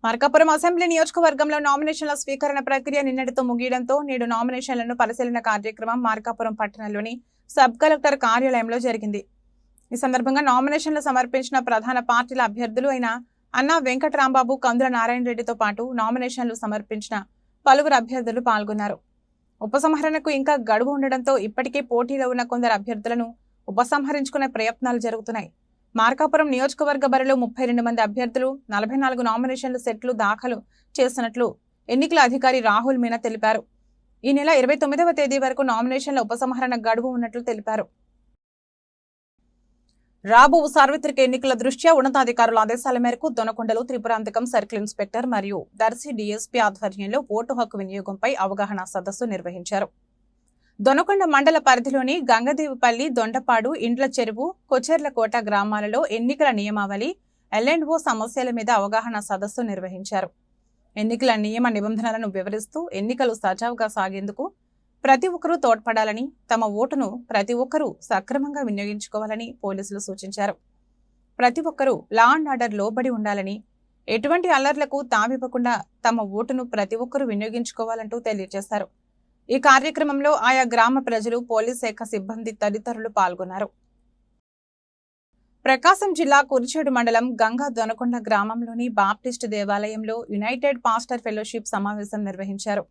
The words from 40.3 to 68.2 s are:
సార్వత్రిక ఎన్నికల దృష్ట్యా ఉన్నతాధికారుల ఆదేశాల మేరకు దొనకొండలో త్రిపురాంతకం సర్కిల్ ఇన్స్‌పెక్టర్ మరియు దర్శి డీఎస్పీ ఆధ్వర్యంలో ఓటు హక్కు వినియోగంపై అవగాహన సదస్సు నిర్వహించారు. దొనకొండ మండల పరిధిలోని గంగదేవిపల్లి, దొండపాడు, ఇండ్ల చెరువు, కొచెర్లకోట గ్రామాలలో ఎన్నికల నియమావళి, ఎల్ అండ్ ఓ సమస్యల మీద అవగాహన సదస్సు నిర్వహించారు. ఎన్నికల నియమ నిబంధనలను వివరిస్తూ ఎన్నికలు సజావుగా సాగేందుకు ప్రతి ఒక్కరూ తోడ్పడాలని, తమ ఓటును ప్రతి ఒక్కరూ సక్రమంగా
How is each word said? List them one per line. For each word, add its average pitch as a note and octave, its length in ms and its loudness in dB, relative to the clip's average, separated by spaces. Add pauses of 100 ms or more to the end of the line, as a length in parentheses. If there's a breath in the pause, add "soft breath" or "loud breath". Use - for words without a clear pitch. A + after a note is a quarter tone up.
సార్వత్రిక C#4+ 520 4
ఎన్నికల C4 340 2
దృష్ట్యా C4 400 2
ఉన్నతాధికారుల B3 640 4
ఆదేశాల A#3+ 380 0
మేరకు A#3+ 320 0
దొనకొండలో A3+ 540 -2
త్రిపురాంతకం A#3 600 -2
సర్కిల్ A3 360 -2
ఇన్స్‌పెక్టర్ G#3+ 440 -4
మరియు G3+ 340 -2 (160)
దర్శి A3+ 360 -2
డీఎస్పీ G#3+ 480 -4
ఆధ్వర్యంలో G3+ 600 -2 (120)
ఓటు A#3 220 -4
హక్కు A3+ 240 -4
వినియోగంపై G3 540 -4 (140)
అవగాహన G3 380 -4
సదస్సు G3 420 -6
నిర్వహించారు. F#3 600 -4 (920)
దొనకొండ E4+ 460 4
మండల D4+ 320 4
పరిధిలోని C4 640 4
గంగదేవిపల్లి, B3+ 880 2
దొండపాడు, A#3+ 680 0
ఇండ్ల A#3+ 300 0 (120)
చెరువు, A3+ 280 -2 (240)
కొచెర్లకోట C4 680 0
గ్రామాలలో G#3 680 0
ఎన్నికల C4 460 2
నియమావళి, G#3 580 -2 (420)
ఎల్ A3+ 180 2
అండ్ D#4+ 160 2
ఓ D#4+ 120 0
సమస్యల B3 540 -2
మీద A#3 200 -4
అవగాహన A3 480 0
సదస్సు G#3 420 -6
నిర్వహించారు. F#3+ 680 -6 (640)
ఎన్నికల A3+ 400 0
నియమ A3 340 -2
నిబంధనలను A3 580 -2
వివరిస్తూ G3+ 540 -6 (120)
ఎన్నికలు A#3 400 -2
సజావుగా A3+ 540 -4
సాగేందుకు G3+ 580 -6 (580)
ప్రతి C4+ 240 2
ఒక్కరూ E4+ 280 -2
తోడ్పడాలని, A3+ 680 0 (300)
తమ A3+ 120 0 (160)
ఓటును C4+ 260 -2 (220)
ప్రతి G#3 240 0
ఒక్కరూ B3+ 340 -2 (140)
సక్రమంగా C4+ 600 -4